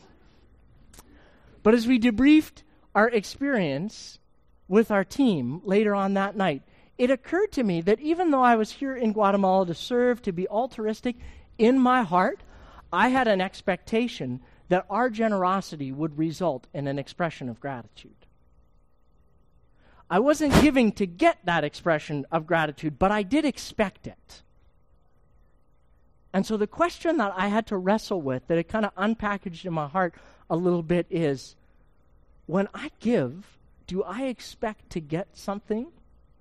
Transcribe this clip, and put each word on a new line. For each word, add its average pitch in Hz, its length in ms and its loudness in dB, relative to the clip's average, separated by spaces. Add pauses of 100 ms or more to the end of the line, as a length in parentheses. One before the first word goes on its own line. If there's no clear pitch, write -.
(1600)
But 214 120 6
as 226 120 2
we 254 120 4
debriefed 254 640 4 (320)
our 220 160 4
experience 208 1080 -4 (500)
with 214 220 2
our 196 140 2
team 170 600 0
later 208 300 2
on 196 200 0
that 196 200 -2
night, 180 280 -2 (340)
it 247 140 2
occurred 359 420 -2
to 269 100 -2
me 175 200 0
that 208 180 2
even 330 300 0
though 262 120 2
I 240 140 6
was 214 160 -2
here 269 240 -8
in 226 160 0
Guatemala 196 540 2
to 170 80 -4
serve, 247 480 -2
to 196 100 -4
be 175 160 -4
altruistic, 226 680 -4 (420)
in 247 200 4
my 254 260 4
heart, 185 360 0 (500)
I 196 200 2
had 254 180 2
an 190 140 4
expectation 190 960 -4 (300)
that 180 180 2
our 233 220 0
generosity 185 840 -2
would 147 240 -6
result 160 560 -4
in 143 140 -6
an 139 120 -4
expression 143 520 -6
of 113 100 -14
gratitude. 127 520 -12 (2000)
I 175 120 2
wasn't 294 420 4
giving 254 300 4
to 202 140 -4
get 240 400 0
that 165 180 0
expression 151 680 -4
of 165 160 -2
gratitude, 156 500 -2
but 190 140 2
I 214 140 0
did 285 200 0
expect - 600 -4
it. - 360 -20 (1900)
And 196 140 0
so 220 100 -2
the 208 120 -2
question 339 480 -2
that 202 200 0
I 190 120 0
had 220 180 0
to 208 100 -4
wrestle 190 460 -2
with, 131 240 -4
that 165 100 0
it 165 120 -2
kinda 214 280 -2
unpackaged 202 680 -4
in 180 80 -6
my 156 160 -4
heart 180 260 -2 (340)
a 165 60 -2
little 175 300 0
bit, 170 260 0
is, 151 460 -2 (880)
when 196 260 -2
I 269 280 -12
give, 180 580 -2 (300)
do 180 160 -4
I 214 220 -8
expect - 640 -10
to 180 100 -8
get 160 360 -8
something 214 520 -8 (520)